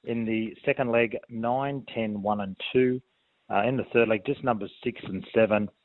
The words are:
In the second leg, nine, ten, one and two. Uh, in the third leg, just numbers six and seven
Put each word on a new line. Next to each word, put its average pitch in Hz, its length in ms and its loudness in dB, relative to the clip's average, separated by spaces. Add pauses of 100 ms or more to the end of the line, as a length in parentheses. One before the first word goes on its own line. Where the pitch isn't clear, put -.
In 117 200 -4
the 110 400 -2
second 131 260 0
leg, 117 280 2 (100)
nine, 127 560 -4 (100)
ten, 107 280 -4
one 104 180 0
and 95 160 -6 (160)
two. 127 300 4 (480)
Uh, 101 160 2
in 131 100 0
the 110 160 -2
third 117 160 6
leg, 110 160 0
just - 180 -4
numbers 110 280 -2 (120)
six - 220 -6
and 95 300 -8
seven 104 340 4 (160)